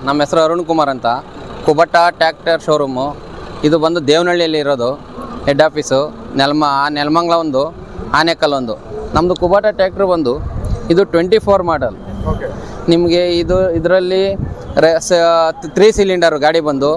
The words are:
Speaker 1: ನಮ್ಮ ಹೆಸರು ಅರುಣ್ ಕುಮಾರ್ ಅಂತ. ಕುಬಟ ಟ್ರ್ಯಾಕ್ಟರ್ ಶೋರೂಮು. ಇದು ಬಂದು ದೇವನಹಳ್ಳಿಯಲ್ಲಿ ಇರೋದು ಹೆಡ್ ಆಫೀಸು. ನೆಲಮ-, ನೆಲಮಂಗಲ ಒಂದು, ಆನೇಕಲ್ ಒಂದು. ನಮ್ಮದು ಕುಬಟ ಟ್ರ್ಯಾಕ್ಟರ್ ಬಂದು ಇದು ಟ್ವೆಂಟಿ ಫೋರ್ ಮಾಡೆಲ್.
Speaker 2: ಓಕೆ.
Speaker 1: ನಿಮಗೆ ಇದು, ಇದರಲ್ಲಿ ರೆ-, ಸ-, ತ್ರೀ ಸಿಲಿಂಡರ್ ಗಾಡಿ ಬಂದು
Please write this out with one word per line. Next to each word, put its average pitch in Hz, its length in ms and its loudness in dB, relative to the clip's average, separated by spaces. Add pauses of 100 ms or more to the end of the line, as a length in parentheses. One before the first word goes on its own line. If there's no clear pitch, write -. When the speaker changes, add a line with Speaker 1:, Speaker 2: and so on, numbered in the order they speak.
Speaker 1:
ನಮ್ಮ 143 160 0
ಹೆಸರು 165 220 0
ಅರುಣ್ 170 240 -2
ಕುಮಾರ್ 160 240 0
ಅಂತ. 120 120 -8 (600)
ಕುಬಟ 160 300 2 (220)
ಟ್ರ್ಯಾಕ್ಟರ್ 160 480 0
ಶೋರೂಮು. 139 400 0 (640)
ಇದು 156 160 4
ಬಂದು 170 160 0 (100)
ದೇವನಹಳ್ಳಿಯಲ್ಲಿ 165 540 2
ಇರೋದು 131 260 0 (580)
ಹೆಡ್ 143 200 2
ಆಫೀಸು. 143 320 0 (400)
ನೆಲಮ-, 143 580 2
ನೆಲಮಂಗಲ 165 460 2
ಒಂದು, 139 200 0 (560)
ಆನೇಕಲ್ 160 400 0
ಒಂದು. 113 160 -6 (400)
ನಮ್ಮದು 175 260 2
ಕುಬಟ 190 240 2 (120)
ಟ್ರ್ಯಾಕ್ಟರ್ 190 360 0
ಬಂದು 147 200 0 (580)
ಇದು 180 120 4 (100)
ಟ್ವೆಂಟಿ 180 320 2
ಫೋರ್ 196 240 2
ಮಾಡೆಲ್. 131 260 -2 (360)
Speaker 2:
ಓಕೆ. 139 180 -4 (440)
Speaker 1:
ನಿಮಗೆ 175 300 2 (180)
ಇದು, 170 160 0 (220)
ಇದರಲ್ಲಿ 185 440 2 (600)
ರೆ-, 165 220 4
ಸ-, 175 160 4 (520)
ತ್ರೀ 202 240 6
ಸಿಲಿಂಡರ್ 180 460 2
ಗಾಡಿ 165 240 4
ಬಂದು 143 280 0